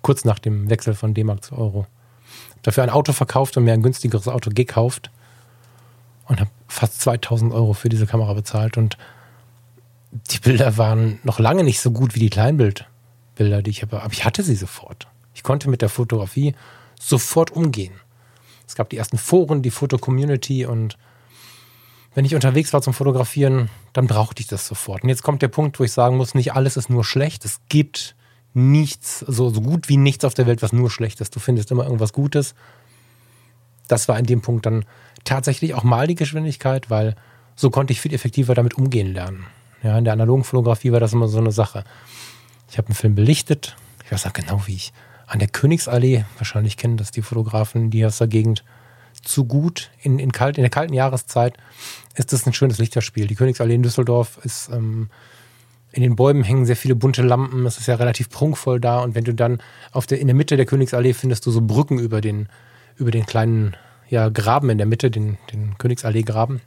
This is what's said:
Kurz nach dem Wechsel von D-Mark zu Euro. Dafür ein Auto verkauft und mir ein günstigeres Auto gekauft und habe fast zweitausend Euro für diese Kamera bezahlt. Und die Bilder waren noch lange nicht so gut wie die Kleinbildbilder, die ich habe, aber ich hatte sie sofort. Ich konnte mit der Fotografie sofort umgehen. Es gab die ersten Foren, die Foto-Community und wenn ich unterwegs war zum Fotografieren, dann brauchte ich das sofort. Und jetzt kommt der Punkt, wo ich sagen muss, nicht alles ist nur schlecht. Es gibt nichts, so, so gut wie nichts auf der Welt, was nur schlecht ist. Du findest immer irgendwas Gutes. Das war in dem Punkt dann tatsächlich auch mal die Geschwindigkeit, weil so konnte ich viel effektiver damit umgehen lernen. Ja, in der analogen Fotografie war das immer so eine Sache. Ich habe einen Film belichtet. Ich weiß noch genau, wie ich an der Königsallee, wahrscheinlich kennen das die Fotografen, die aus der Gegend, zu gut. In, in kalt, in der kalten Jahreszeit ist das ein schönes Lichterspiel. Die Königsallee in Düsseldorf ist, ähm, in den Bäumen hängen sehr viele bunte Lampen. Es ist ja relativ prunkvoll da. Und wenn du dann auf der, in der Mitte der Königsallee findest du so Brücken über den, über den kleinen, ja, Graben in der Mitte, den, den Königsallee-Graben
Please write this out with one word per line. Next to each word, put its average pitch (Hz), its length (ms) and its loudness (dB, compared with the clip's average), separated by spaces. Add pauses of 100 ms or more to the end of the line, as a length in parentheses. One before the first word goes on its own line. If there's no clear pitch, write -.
Kurz - 220 0
nach 110 160 2
dem 104 300 -2
Wechsel 110 240 0
von 110 200 -2
D-Mark 107 300 -2
zu 135 120 -14
Euro. 101 300 -4 (760)
Dafür 127 200 2
ein 120 80 2
Auto 147 220 2
verkauft 135 440 0
und 127 60 4
mir 113 120 6
ein 110 80 4
günstigeres 117 440 0
Auto 123 240 -4
gekauft 120 640 -2 (1120)
und 117 140 0
habe 101 100 0 (160)
fast - 340 -4
zweitausend 117 520 0
Euro 113 220 0
für 120 140 -4
diese 107 200 2
Kamera 107 260 0
bezahlt. 107 420 -4
Und 110 220 0 (1120)
die - 300 -8
Bilder 123 360 4
waren 110 460 2
noch 120 160 -2
lange 143 240 4
nicht 131 180 2
so 120 120 0
gut 120 240 0
wie 113 40 0
die 110 100 4
Kleinbildbilder, 104 1300 0
die 104 80 -4
ich 101 120 -8
habe, 107 200 -8
aber 107 100 -8
ich - 120 -6
hatte - 180 -2
sie 143 140 0
sofort. - 500 -14 (260)
Ich - 120 -20
konnte 139 260 0
mit 123 100 0
der 107 100 2
Fotografie 120 680 -2 (420)
sofort - 540 0
umgehen. 107 420 -4 (720)
Es - 80 -20
gab 117 140 -4
die 120 80 -10
ersten 113 220 -4
Foren, 156 440 2
die 123 80 0
Foto-Community 131 960 -2
und 113 320 -4 (1120)
wenn 139 120 2
ich 143 100 0
unterwegs 135 380 2
war 143 100 4
zum 131 100 0
Fotografieren, 131 800 0 (220)
dann 127 160 2
brauchte 110 340 0
ich - 60 -10
das - 180 -6
sofort. - 380 -10
Und 127 60 2
jetzt 123 120 -2
kommt 143 200 0
der 135 60 2
Punkt, 151 300 -2
wo 131 60 2
ich 110 80 -2
sagen 127 240 4
muss, 127 180 -2
nicht 127 200 0
alles 135 220 2
ist 127 140 -6
nur 120 140 2
schlecht. 147 400 -2
Es - 240 -8
gibt - 480 0 (360)
nichts, 143 680 2
so, 127 280 0
so 107 120 0
gut 151 280 -2
wie 143 80 4
nichts 139 280 4
auf 131 100 0
der 123 140 2
Welt, 117 120 2
was 107 120 -2
nur 120 180 2
schlecht 113 300 -6
ist. - 160 -8
Du - 20 -6
findest 110 320 -2
immer 123 140 0
irgendwas 110 280 -2
Gutes. 143 440 -2 (1300)
Das 117 220 0
war 113 100 2
in 120 80 0
dem 120 160 2
Punkt 117 240 -2
dann 110 200 0 (360)
tatsächlich 135 520 -2
auch 120 100 -4
mal 123 240 4
die 175 80 -2
Geschwindigkeit, 143 760 -4
weil 107 240 0 (400)
so 135 160 2
konnte 135 220 0
ich - 80 -4
viel 151 120 -6
effektiver 127 440 0
damit 120 180 2
umgehen 120 380 0
lernen. 92 340 -10 (380)
Ja, 110 120 2
in 117 60 2
der 110 120 2
analogen 120 280 2
Fotografie 120 480 0
war 117 80 4
das 113 140 2
immer 117 160 2
so 107 100 0
eine 113 140 2
Sache. 101 320 -2 (840)
Ich - 80 -10
habe 110 120 -4
einen 104 80 0
Film 107 180 2
belichtet. 143 640 0 (280)
Ich - 60 -20
weiß 95 140 -6
noch - 80 -8
genau, 101 340 -4
wie 98 80 -8
ich - 180 -12 (360)
an 110 100 -4
der 101 80 2
Königsallee, 127 800 2 (140)
wahrscheinlich 107 380 -2
kennen 117 200 -2
das 104 160 -6
die 113 100 -6
Fotografen, 110 680 -2
die 110 140 2
aus 107 140 0
der 113 80 2
Gegend, 110 380 0 (580)
zu - 220 -2
gut. 143 460 -2 (100)
In, 139 180 0
in 135 140 -2
kalt, 139 240 0
in 139 60 2
der 120 80 4
kalten 151 240 -2
Jahreszeit 127 640 0 (560)
ist - 180 -2
das 131 140 0
ein 123 80 2
schönes 127 240 0
Lichterspiel. 110 480 -2
Die 104 80 -4
Königsallee 120 400 2
in 123 80 2
Düsseldorf 120 640 0
ist, - 260 -10
ähm, 110 400 -6 (840)
in 127 100 0
den 120 140 4
Bäumen 139 260 4
hängen 123 220 2
sehr 120 120 2
viele 131 180 0
bunte 127 260 0
Lampen. 127 460 2
Es 117 100 -4
ist - 100 -8
ja 120 100 2
relativ 120 340 -2
prunkvoll 135 500 -2
da. 120 200 0
Und 120 140 -4
wenn 113 100 -2
du 117 100 -2
dann 120 260 0 (320)
auf 131 140 -4
der, 135 140 -2
in 143 60 0
der 127 100 6
Mitte 147 200 2
der 131 80 4
Königsallee 127 480 2
findest 123 320 -2
du 123 60 0
so 113 100 2
Brücken 123 380 2
über 110 240 -2
den, 104 260 -4 (480)
über 117 140 -2
den 113 160 -2
kleinen, 110 500 0 (320)
ja, 110 220 2
Graben 113 400 2
in 110 80 2
der 104 80 0
Mitte, 117 240 2
den, 107 260 -4 (160)
den 104 240 -6
Königsallee-Graben 117 920 -2